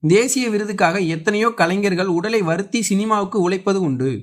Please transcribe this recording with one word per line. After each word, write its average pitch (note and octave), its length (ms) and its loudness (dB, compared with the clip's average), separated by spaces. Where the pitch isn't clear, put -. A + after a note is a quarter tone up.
தேசிய B3 400 2
விருதுக்காக G3+ 580 0
எத்தனையோ G#3 440 0
கலைஞர்கள் F#3+ 560 0
உடலை G3 360 0
வருத்தி F#3+ 400 -2
சினிமாவுக்கு G3+ 580 0
உழைப்பது F#3+ 400 0
உண்டு. C3+ 300 0